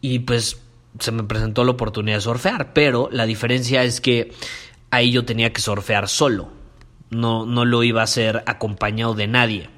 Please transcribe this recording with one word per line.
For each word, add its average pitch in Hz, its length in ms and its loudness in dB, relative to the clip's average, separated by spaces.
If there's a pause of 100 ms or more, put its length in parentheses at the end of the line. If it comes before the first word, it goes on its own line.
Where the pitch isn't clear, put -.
Y 127 180 -2
pues 117 400 -4 (380)
se - 140 -4
me 113 120 -4
presentó 110 400 0
la 127 80 4
oportunidad 107 460 -2
de 101 40 -4
surfear, 123 500 -2
pero 139 400 4
la 120 140 0
diferencia 123 560 0
es 123 180 0
que 117 320 2 (580)
ahí 123 200 4
yo 120 140 2
tenía 113 280 0
que - 80 -6
surfear 101 480 -2
solo. 120 420 0 (600)
No, 113 360 -2
no 120 180 0
lo 120 180 4
iba 113 180 2
a 113 40 4
hacer 113 420 0
acompañado 110 680 -2
de 104 120 -2
nadie. 110 520 0